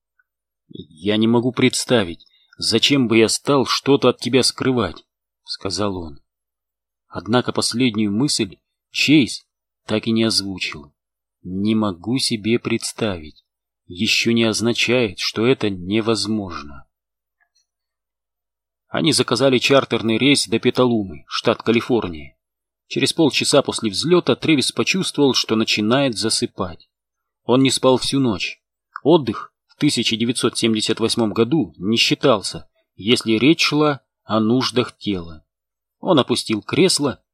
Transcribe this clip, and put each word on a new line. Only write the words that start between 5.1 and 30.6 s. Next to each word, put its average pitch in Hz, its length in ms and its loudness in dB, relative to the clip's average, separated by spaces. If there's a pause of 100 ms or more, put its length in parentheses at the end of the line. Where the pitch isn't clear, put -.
сказал 98 520 -6
он. 82 240 -12 (880)
Однако 110 440 -2
последнюю 110 600 0
мысль 113 440 -2 (360)
Чейз - 540 2 (400)
так 107 200 -2
и 113 60 0
не 113 120 2
озвучил. 95 680 -4 (480)
«Не 98 320 -2
могу 107 440 -2
себе 113 420 -2
представить» 104 840 -6 (420)
еще 107 460 -2
не 117 120 2
означает, 113 760 0
что - 280 -4
это 127 220 2
невозможно. 98 1160 -4 (2000)
Они - 240 0
заказали 127 460 2
чартерный 113 580 2
рейс 131 300 2
до 110 120 -2
Петалумы, 120 680 0
штат - 360 -2
Калифорния. 104 760 -2 (480)
Через 135 260 -2
полчаса 143 480 2
после 110 300 -2
взлета 131 440 0
Трэвис 147 380 0
почувствовал, 143 640 0
что - 220 -2
начинает 110 600 0
засыпать. 101 720 -6 (560)
Он 127 180 4
не 135 80 4
спал 131 280 2
всю - 200 -2
ночь. 117 440 -4 (400)
Отдых 131 500 0 (140)
в - 120 -20
тысяча 120 380 -2
девятьсот 117 400 -2
семьдесят 110 440 0